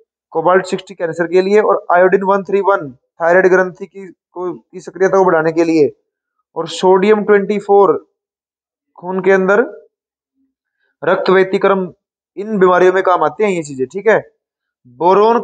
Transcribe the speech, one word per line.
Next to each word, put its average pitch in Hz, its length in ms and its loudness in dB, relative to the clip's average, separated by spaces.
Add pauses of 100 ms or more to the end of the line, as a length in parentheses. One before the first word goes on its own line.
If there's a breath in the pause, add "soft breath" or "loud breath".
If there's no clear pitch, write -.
(320)
cobalt 180 340 0
sixty 190 280 -10
cancer 170 320 -6
के 180 160 0
लिए, 202 180 2
और 196 320 -2
iodine 185 300 2
वन 196 200 0
थ्री 196 180 -2
वन 185 300 -2
थायराइड 175 560 -2
ग्रंथि 185 400 -2
की, 190 200 -20
को, 175 460 -14
की - 280 -18
सक्रियता 185 380 -2
को 190 60 4
बढ़ाने 165 280 0
के 165 120 0
लिए, 160 260 2 (640)
और 165 120 -10
sodium 190 560 2
twenty 202 340 0
four 196 380 2 (1040)
खून 185 220 -8
के 185 120 0
अंदर 196 320 2 (1400)
रक्त 180 280 -2
व्यतिक्रम, 190 600 0 (440)
इन 208 220 -8
बीमारियों 180 340 4
में 190 100 0
काम 180 220 0
आते 151 200 -2
हैं 208 60 -2
ये 175 120 -4
चीजें, 135 240 -8
ठीक 190 220 -6
है। 185 120 2 (680)
बोरोन 190 580 0